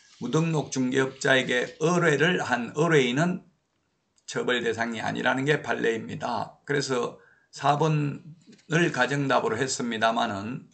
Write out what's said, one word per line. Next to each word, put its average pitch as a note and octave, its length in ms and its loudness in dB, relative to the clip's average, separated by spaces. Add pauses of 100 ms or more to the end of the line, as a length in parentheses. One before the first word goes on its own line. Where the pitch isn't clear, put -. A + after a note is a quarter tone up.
(200)
무등록 D3+ 520 0
중개업자에게 C3 1080 0
의뢰를 E3 640 2
한 A#2+ 320 -4
의뢰인은 D#3 680 2 (840)
처벌 A#2+ 360 0
대상이 A2+ 380 -2
아니라는 A#2+ 440 -2
게 D3 160 2
판례입니다. A#2 1040 -4
그래서 C3 540 -2 (320)
사 C#3+ 260 0
번을 D3+ 1120 0
가정답으로 B2 680 2
했습니다마는 A#2 1160 -2